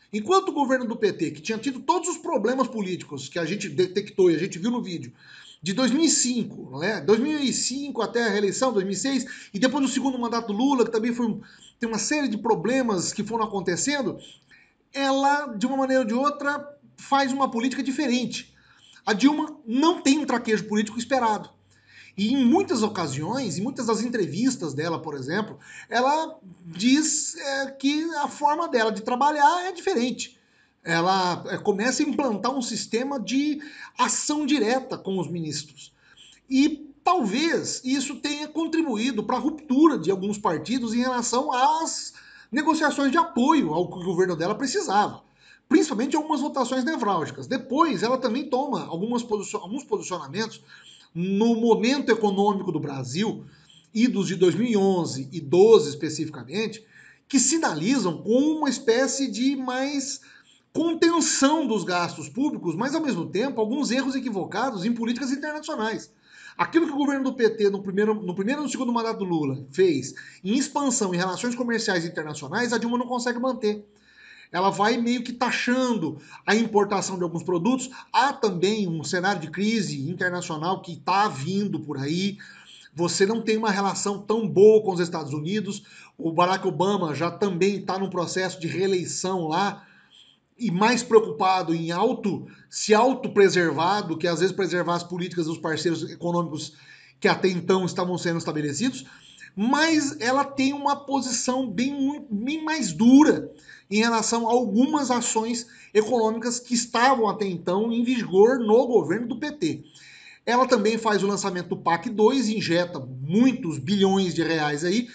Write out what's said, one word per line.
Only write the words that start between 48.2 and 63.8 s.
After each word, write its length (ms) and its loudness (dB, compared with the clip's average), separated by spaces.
toma 380 -2
algumas 360 -4
posicion-, 380 -6
alguns 240 -10
posicionamentos 760 -6
no 360 2
momento 580 2
econômico 580 0
do 80 -4
Brasil, 680 -4
idos 340 2
de 80 -2
dois 180 4
mil 120 0
e 100 2
onze 560 2
e 80 -8
doze 480 8
especificamente, 960 -6
que 140 2
sinalizam 800 0
com 200 2
uma 300 0
espécie 580 0
de 300 0
mais 640 -4
contenção 920 2
dos 180 0
gastos 440 -2
públicos, 480 -4
mas, 180 -2
ao 60 0
mesmo 240 -2
tempo, 340 -2
alguns 320 0